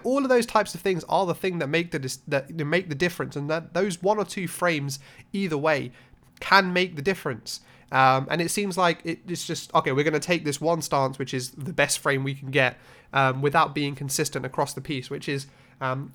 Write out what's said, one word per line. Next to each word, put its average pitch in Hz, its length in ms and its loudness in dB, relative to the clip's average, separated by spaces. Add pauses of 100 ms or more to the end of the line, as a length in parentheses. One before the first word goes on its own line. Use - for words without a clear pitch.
all 262 180 2
of 262 60 0
those 247 160 6
types 214 300 0
of 165 80 -10
things 185 260 0
are 185 160 2
the 170 100 0
thing 180 260 -4
that 139 80 0
make 170 220 0
the 156 80 -4
dis-, 131 300 -6
that, 139 260 -2
that 160 120 -4
make 175 240 0
the 151 40 -4
difference, 147 400 -2
and 143 140 -6
that 160 240 -4
those 185 300 -2
one 208 160 2
or 196 80 -2
two 185 200 -6
frames 151 520 0 (340)
either 190 240 -2
way 143 340 2 (500)
can 185 340 4
make 180 220 0
the 143 40 -8
difference. 139 600 -4 (320)
Um, 131 380 6
and 156 120 2
it 165 80 -2
seems 196 260 -2
like 175 300 2
it, 165 200 -6
it's 175 200 -6
just, - 280 -8
"Okay, 143 180 4
we're 139 120 4
gonna 151 160 2
take 170 240 0
this 147 160 -2
one 165 220 0
stance, 135 360 0
which 135 140 -6
is 127 200 -6
the 160 200 -10
best 143 260 2
frame 135 260 0
we 139 100 -4
can 135 160 -12
get, 135 260 2 (380)
um, 135 260 2
without 143 340 2
being 143 200 -2
consistent 143 500 -4
across 139 300 -2
the 135 80 -10
piece," 135 260 -6
which 143 220 -8
is, 139 160 -4 (340)
um, 135 340 -4